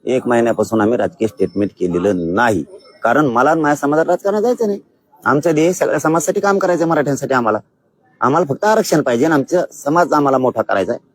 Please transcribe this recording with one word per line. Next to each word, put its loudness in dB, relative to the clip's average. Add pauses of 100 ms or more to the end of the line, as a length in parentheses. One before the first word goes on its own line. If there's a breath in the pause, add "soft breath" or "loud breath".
एक -2
महिन्यापासून 0
आम्ही 2
राजकीय -4
स्टेटमेंट -4
केलेलं -2
नाही, 0 (400)
कारण 2
मला 2
आणि 0
माझ्या 0
समाजात 0
राजकारणात -2
जायचं 0
नाही. -4 (460)
आमचं 2
ध्येय 2
सगळ्या 0
समाजासाठी 0
काम 0
करायचं, 0
मराठ्यांसाठी. -2
आम्हाला, 0 (640)
आम्हाला 2
फक्त -4
आरक्षण 2
पाहिजे 0
आणि 2
आमचा 0 (100)
समाज 0
आम्हाला 2
मोठा 0
करायचा -2
आहे. -8